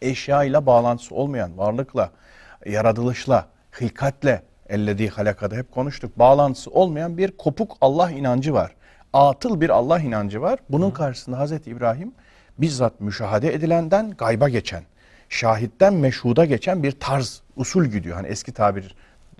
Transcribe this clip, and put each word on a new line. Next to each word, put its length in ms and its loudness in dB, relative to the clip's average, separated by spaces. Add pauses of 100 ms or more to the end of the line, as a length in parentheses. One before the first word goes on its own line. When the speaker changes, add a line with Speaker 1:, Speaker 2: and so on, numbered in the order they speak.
Speaker 1:
Eşya 420 0
ile 220 0
bağlantısı 480 2
olmayan, 440 -4
varlıkla, 520 -2 (560)
yaratılışla, 800 0 (340)
hilkatle, 640 -2 (260)
ellezî 400 -2
halakada 480 -4
hep 160 -10
konuştuk, 460 -8
bağlantısı 520 4
olmayan 480 0
bir 180 -2
kopuk 440 -4
Allah 300 2
inancı 440 -2
var. 200 -2 (380)
Atıl 480 4
bir 100 2
Allah 300 2
inancı 420 -4
var. 160 -2 (100)
Bunun 220 0
Speaker 2:
Hı. 40 -4
Speaker 1:
karşısında 440 -6
Hazreti 320 -6
İbrahim 420 -2 (460)
bizzat 420 0
müşahede 540 -2
edilenden 640 0
gayba 300 2
geçen, 340 -4 (460)
şahitten 680 2
meşhuda 500 2
geçen 380 0
bir 100 0
tarz, 500 -6 (140)
usul 280 0
güdüyor. 320 -4
Hani 100 -8
eski 260 -10
tabir, 420 0 (460)